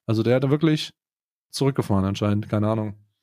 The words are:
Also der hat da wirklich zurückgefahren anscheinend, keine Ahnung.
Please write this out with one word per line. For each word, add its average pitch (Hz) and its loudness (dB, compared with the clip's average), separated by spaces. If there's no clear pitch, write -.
Also 110 2
der 120 2
hat 131 0
da 135 0
wirklich 151 0
zurückgefahren 113 0
anscheinend, 104 -2
keine 107 0
Ahnung. 107 -4